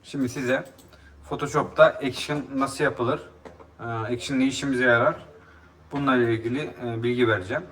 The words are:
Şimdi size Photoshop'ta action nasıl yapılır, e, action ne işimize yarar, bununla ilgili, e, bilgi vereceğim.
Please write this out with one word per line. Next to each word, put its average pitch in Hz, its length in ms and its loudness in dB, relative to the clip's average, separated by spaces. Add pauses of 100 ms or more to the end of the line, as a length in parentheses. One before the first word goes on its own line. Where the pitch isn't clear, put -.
Şimdi 131 260 -2
size 127 360 -2 (640)
Photoshop'ta 147 540 2
action 143 600 0 (100)
nasıl 135 280 0
yapılır, 123 460 0 (500)
e, 113 40 -12
action 117 560 -4
ne 131 60 4
işimize 127 380 0
yarar, 117 420 4 (680)
bununla 139 240 2
ilgili, 117 580 0 (100)
e, 117 200 -6
bilgi 120 240 2
vereceğim. 101 440 -2